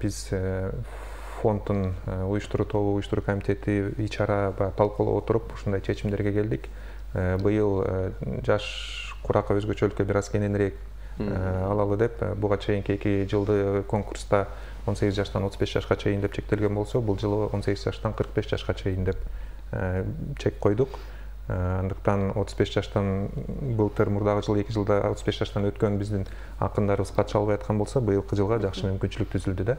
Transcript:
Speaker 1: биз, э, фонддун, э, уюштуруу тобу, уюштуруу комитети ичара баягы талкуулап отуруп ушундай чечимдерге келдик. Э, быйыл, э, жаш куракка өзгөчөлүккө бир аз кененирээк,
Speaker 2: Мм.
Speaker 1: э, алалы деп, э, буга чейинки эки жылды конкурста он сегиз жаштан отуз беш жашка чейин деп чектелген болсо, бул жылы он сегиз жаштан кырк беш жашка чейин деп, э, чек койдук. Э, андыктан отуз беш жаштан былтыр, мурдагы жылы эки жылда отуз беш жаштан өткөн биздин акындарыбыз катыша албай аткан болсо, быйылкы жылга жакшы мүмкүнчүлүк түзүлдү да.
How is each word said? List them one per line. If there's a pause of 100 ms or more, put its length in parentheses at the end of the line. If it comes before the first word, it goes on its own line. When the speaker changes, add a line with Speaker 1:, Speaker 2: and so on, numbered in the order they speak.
Speaker 1:
биз,
э, (720)
фонддун, (140)
э,
уюштуруу
тобу,
уюштуруу
комитети
ичара
баягы
талкуулап
отуруп
ушундай
чечимдерге
келдик. (440)
Э,
быйыл,
э, (360)
жаш
куракка
өзгөчөлүккө
бир
аз
кененирээк, (440)
Speaker 2:
Мм.
Speaker 1:
э,
алалы
деп,
э,
буга
чейинки
эки
жылды
конкурста (400)
он
сегиз
жаштан
отуз
беш
жашка
чейин
деп
чектелген
болсо,
бул
жылы
он
сегиз
жаштан
кырк
беш
жашка
чейин
деп, (560)
э, (340)
чек
койдук. (600)
Э,
андыктан
отуз
беш
жаштан (480)
былтыр,
мурдагы
жылы
эки
жылда (100)
отуз
беш
жаштан
өткөн
биздин (340)
акындарыбыз
катыша
албай
аткан
болсо,
быйылкы
жылга
жакшы
мүмкүнчүлүк
түзүлдү
да.